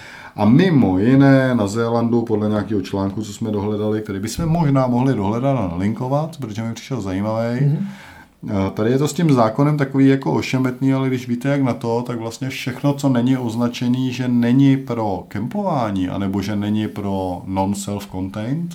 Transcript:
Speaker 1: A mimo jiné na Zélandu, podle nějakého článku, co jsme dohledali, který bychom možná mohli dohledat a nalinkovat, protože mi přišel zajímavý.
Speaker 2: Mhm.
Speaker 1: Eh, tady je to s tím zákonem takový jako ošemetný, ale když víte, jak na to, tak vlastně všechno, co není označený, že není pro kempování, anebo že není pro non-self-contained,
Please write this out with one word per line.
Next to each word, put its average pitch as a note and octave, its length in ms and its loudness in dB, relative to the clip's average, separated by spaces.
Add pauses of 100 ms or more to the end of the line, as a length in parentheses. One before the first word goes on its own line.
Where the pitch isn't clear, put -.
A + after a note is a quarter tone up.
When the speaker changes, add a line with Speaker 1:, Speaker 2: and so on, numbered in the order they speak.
(360)
Speaker 1:
A G#2 80 0
mimo A#2+ 540 6
jiné C3+ 560 6
na G#2 120 2
Zélandu, A#2 560 0
podle G#2+ 260 0
nějakého G#2 340 -2
článku, G2 400 -4
co G2+ 100 -12
jsme A2+ 180 -6
dohledali, G#2+ 520 -2
který G2 180 -8
bychom A2+ 260 -4
možná C#3+ 400 2
mohli B2 280 2
dohledat A#2 440 0
a G2 100 -2
nalinkovat, B2+ 680 -4
protože A2 260 -8
mi A2+ 120 -6
přišel B2+ 260 -8
zajímavý. A2 600 -4
Speaker 2:
Mhm. D3+ 260 0 (640)
Speaker 1:
Eh, G2 240 0
tady G#2+ 160 0
je C3 80 2
to D3 100 2
s - 40 -6
tím E3 200 2
zákonem C3 460 4
takový C3+ 300 4
jako C3+ 240 2
ošemetný, C3 640 0
ale C3+ 140 0
když B2 200 -4
víte, A#2+ 200 -2
jak C#3+ 140 2
na A#2+ 120 2
to, A#2 320 -2
tak A#2+ 120 -6
vlastně A2+ 300 -8
všechno, C3+ 460 -2
co C#3 140 0
není B2+ 280 4
označený, A#2+ 760 0
že B2 160 -2
není B2 480 6
pro A2 520 -4
kempování, A#2+ 800 -2
anebo G2 340 -2
že G#2 140 -4
není G#2 320 0
pro F#2+ 580 -4
non-self-contained, G2+ 1300 -4